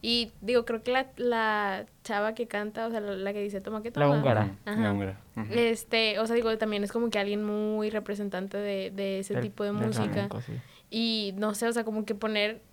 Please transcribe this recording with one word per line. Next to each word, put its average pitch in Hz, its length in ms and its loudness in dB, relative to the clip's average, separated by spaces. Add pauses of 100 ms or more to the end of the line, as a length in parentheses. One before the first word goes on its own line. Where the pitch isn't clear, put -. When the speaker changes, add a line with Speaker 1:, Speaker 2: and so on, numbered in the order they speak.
Speaker 1:
y 233 280 2 (100)
digo, 247 240 2
creo 226 180 -4
que 247 100 -2
la, 262 140 2 (100)
la 214 680 0 (180)
chava 214 300 0
que 226 120 -4
canta, 214 400 -4
o 233 40 -2
sea, 226 100 -2
la, 202 120 -4
la 196 200 -2
que 208 100 -4
dice, 202 180 -4
"Toma, 214 220 -6
que 233 80 -8
Speaker 2:
La 147 160 2
Speaker 1:
toma". 143 120 6
Speaker 2:
húngara. 120 260 4
Speaker 3:
Ujú, 98 100 -2 (120)
Speaker 1:
Ajá. 208 140 0
Speaker 3:
la 104 120 4
húngara. 98 280 -2 (160)
Ujú. 220 160 -4
Speaker 1:
Este, 226 680 2
o 226 80 2
sea, 233 100 2
digo, 226 220 2
también 208 260 0
es 202 80 -4
como 233 180 0
que 220 80 0
alguien 208 260 0
muy 214 460 0
representante 202 680 -4
de, 196 360 -2
de 196 240 -2
ese 196 160 -4
Speaker 2:
Del, 123 80 0
Speaker 1:
tipo - 220 -4
de 202 80 0
Speaker 2:
del 117 140 0
Speaker 1:
música. 110 220 0
Speaker 2:
flamenco, 101 340 -2
sí. - 100 -8 (380)
Speaker 1:
Y, 220 460 0
no 214 180 0
sé, 233 140 -2
o 233 40 0
sea, 226 120 0
como 214 220 -2
que 220 80 -2
poner 214 460 0 (120)